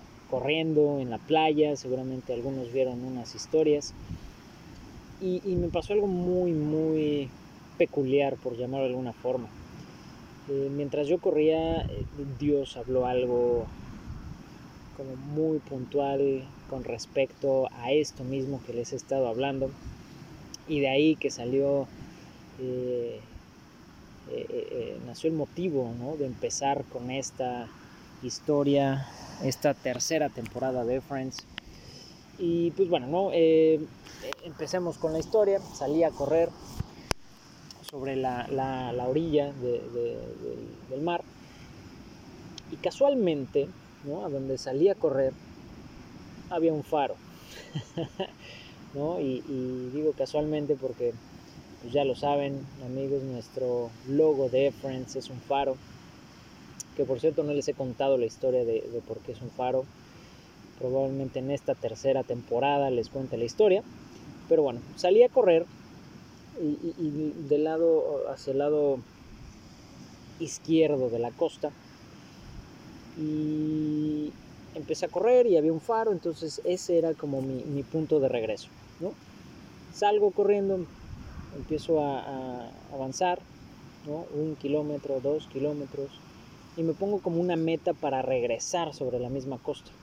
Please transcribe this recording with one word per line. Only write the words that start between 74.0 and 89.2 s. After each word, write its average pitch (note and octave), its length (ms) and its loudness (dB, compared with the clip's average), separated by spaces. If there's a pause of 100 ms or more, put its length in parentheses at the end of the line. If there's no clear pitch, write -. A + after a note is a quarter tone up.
empecé D#3+ 320 -4
a - 40 -2
correr A#3+ 360 6
y F#3+ 100 8
había D#3 160 6
un D#3+ 80 0
faro, A3+ 320 2
entonces E3 520 -4
ese F3+ 340 2
era D#3+ 160 4
como C#3 280 -4
mi, C3 220 -4
mi C#3 180 -4
punto D#3 380 2
de C3+ 80 6
regreso, A2 400 -2 (320)
¿no? F3+ 120 -4 (800)
Salgo G#3 380 4
corriendo, G3 540 4 (720)
empiezo D3+ 440 0
a, C#3 200 0
a B2+ 500 -8 (220)
avanzar, C#3+ 480 0 (640)
¿no? D3+ 200 -6 (120)
Un D3+ 180 -2
kilómetro, C#3+ 640 0
dos C#3+ 260 0
kilómetros, C#3 640 -4 (640)
y E3 60 -2
me D#3+ 100 2
pongo G3 280 0
como E3+ 200 0
una F3 160 2
meta D#3+ 380 2
para C3+ 260 0
regresar B2+ 720 0
sobre B2+ 260 -2
la B2 120 -4